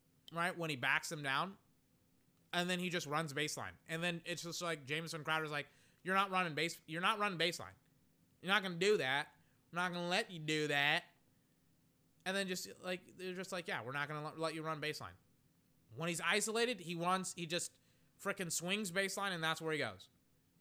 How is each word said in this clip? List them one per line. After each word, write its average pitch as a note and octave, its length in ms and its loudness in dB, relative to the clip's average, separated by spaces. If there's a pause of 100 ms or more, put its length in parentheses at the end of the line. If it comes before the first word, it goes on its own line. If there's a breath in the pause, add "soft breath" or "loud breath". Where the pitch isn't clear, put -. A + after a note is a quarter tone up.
(340)
right, E3+ 240 0
when E3 120 -2
he D3 80 0
backs C#3+ 340 4
him D3+ 100 -6
down, D3 340 0 (1000)
and F3 160 2
then F3+ 100 2
he F#3 80 -2
just E3 200 0
runs D3 260 0
baseline. C#3 420 -2 (140)
And E3 120 -2
then E3+ 220 0
it's F3 200 -4
just E3+ 180 -4
like, D#3+ 240 -2
Jamison D#3 400 -4
Crowder's D#3 260 2
like, D3 160 -2 (380 soft breath)
"You're F#3 100 2
not G3 160 4
running F3+ 220 2
base-, D#3+ 340 -2
you're D#3+ 140 -4
not G#3 180 4
running G3+ 180 2
baseline. D#3+ 380 0 (680)
You're F#3 120 2
not F#3 100 4
gonna F#3 120 -2
do G3 220 6
that. C#3 300 2 (440 soft breath)
I'm - 40 -8
not F3+ 180 0
gonna F3 140 -2
let G3+ 240 2
you E3+ 80 -8
do D3+ 300 2
that." D3 340 4 (1200)
And F#3+ 100 -2
then G3 120 0
just, F3+ 220 -4 (140)
like, F3+ 180 -2 (180)
they're F#3 140 -6
just F#3 180 -6
like, F3+ 160 -4
"Yeah, E3+ 180 0
we're B2 60 -6
not C#3+ 160 -2
gonna D3+ 200 -4
l-, D3+ 100 -8
let D#3+ 180 -2
you D#3+ 80 -6
run D#3 160 -4
baseline." C#3 380 -6 (800)
When D#3+ 100 -2
he's E3+ 140 -2
isolated, G#3+ 580 2
he F3 160 -6
runs, F3+ 400 0
he F3 100 -6
just E3 280 -4 (500 soft breath)
frickin' F#3 280 -2
swings F#3+ 380 0
baseline, G3 440 0
and D#3+ 100 -2
that's D#3+ 180 0
where D#3+ 120 0
he D3+ 60 0
goes. G#2+ 280 -4 (540)